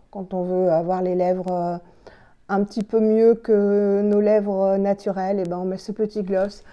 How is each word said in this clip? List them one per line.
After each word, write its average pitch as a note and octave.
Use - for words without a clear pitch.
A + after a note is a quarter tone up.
quand F#3+
on F3+
veut F#3
avoir E3+
les F3+
lèvres, F3+
euh, F3
un G3+
petit G3+
peu A3+
mieux A3
que G3+
nos G#3
lèvres, G#3
euh, G3
naturelles, G3
et F#3
ben, F3
on F3+
met F#3+
ce -
petit G#3+
gloss. G3